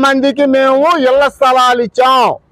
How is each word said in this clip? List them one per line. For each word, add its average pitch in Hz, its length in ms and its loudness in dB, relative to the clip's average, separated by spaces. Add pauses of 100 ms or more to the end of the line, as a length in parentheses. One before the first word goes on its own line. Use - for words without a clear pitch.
మందికి 269 400 -2 (100)
మేము 269 340 0 (200)
ఇళ్ల 269 140 0 (140)
స్థలాలు 247 520 0
ఇచ్చాం. 254 360 0 (280)